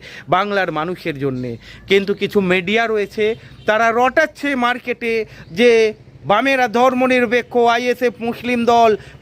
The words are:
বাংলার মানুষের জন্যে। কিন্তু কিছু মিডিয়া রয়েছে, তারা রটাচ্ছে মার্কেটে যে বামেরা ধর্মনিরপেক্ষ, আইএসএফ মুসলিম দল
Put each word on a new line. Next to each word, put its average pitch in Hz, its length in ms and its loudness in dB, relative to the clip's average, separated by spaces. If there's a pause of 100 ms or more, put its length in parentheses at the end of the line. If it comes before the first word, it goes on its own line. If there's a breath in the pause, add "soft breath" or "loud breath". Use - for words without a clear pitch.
(300 loud breath)
বাংলার 190 420 0
মানুষের 156 480 -6
জন্যে। 127 380 -6 (300 loud breath)
কিন্তু 196 260 2
কিছু 202 280 -2
মিডিয়া 190 460 0
রয়েছে, 214 480 -4 (300 loud breath)
তারা 226 300 2
রটাচ্ছে 277 600 -2
মার্কেটে 240 680 -4 (260 loud breath)
যে 220 420 4 (320)
বামেরা 247 420 2
ধর্মনিরপেক্ষ, 247 880 0
আইএসএফ 240 640 0
মুসলিম 233 460 -4
দল 233 320 4 (240 loud breath)